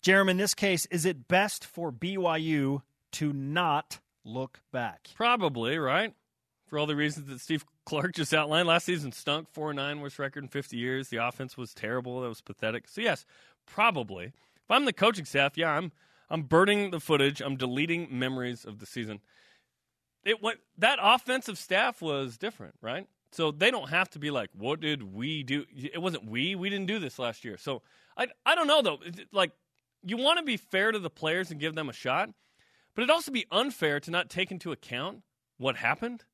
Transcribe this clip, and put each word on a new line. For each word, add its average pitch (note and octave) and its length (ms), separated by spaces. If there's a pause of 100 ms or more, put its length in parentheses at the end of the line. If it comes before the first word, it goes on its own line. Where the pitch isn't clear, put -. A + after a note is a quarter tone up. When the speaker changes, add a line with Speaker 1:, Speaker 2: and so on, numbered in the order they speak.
Speaker 1:
Jarom, F#3+ 260
in F3+ 60
this G3 180
case, F#3+ 320
is E3 180
it D#3 220
best F#3+ 380
for E3+ 260
B F3 260
Y F3 200
U C#3+ 460 (300)
to D3+ 200
not D3 640 (260)
look C3 360 (100)
back? A2+ 460
Speaker 2:
Probably, D#3+ 640
right? D#3+ 360 (500)
For D3+ 140
all D3+ 80
the D3+ 80
reasons D3 320
that C3+ 140
Steve D#3+ 240 (200)
Clark D#3+ 300
just D3+ 180
outlined. D#3 360
Last E3 160
season D3+ 260
stunk, D3+ 400
four D3+ 200
and C#3+ 80
nine C#3+ 220
worst C#3+ 200
record C#3 240
in C3 40
fifty C3+ 280
years. C3 320
The A#2+ 80
offense B2 400
was B2 180
terrible. B2+ 460
That B2+ 80
was A2+ 120
pathetic. A2 460
So, - 140
yes, A3 260 (400)
probably. A#2 600
If - 440
I'm C4 140
the B3 80
coaching G3 320
staff, C#3 340
yeah, D#3+ 140
I'm, D#3 180 (400)
I'm D#3+ 120
burning F#3+ 500
the E3 80
footage. C#3+ 400
I'm C#3 160
deleting D3 500 (100)
memories B2 480
of G#2+ 140
the G#2 80
season. G#2+ 320 (1040)
It, A3 180
what, A3 180 (200)
that A#3 240
offensive A#3+ 560
staff A3+ 420
was C#3 380
different, F3+ 420
right? C3+ 280 (240)
So D#3+ 180
they F3 220
don't G3+ 160
have F3 220
to D3+ 100
be D3 100
like, A#2+ 220
"What B2 260
did D3+ 240
we B2 400
do?" C#3 220 (100)
It C#3+ 260
wasn't E3 300
we. C3+ 240
We F#3+ 160
didn't G3 160
do G#3 140
this C3 180
last A#2+ 260
year. G#2+ 120
So C3 260 (340)
I, B3 120 (160)
I D4 100
don't E4 140
know, D4+ 140
though. D#3+ 220
It, F3 280
like, F#3+ 180 (580)
you A3 100
wanna D#4+ 260
be B3+ 120
fair G3 360
to G#3+ 80
the E3+ 100
players E3 400
and D#3 80
give D#3 160
them D#3 140
a A#2+ 40
shot, D#3+ 380 (640)
but A3+ 80
it'd B3 80
also D#4 220
be A#3 180
unfair F3+ 480
to D3+ 140
not F3 180
take F#3 220
into F3+ 180
account D#3 520 (360)
what B2+ 160
happened A3+ 480 (120)